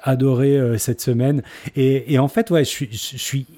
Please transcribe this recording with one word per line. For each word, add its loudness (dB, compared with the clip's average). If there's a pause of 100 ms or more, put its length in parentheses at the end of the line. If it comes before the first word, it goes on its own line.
adoré, 2
euh, 2
cette -4
semaine. 0 (320)
Et, 0
et 4
en 2
fait, -2
ouais, 4
je -2
suis, -8
je -10
suis -6 (120)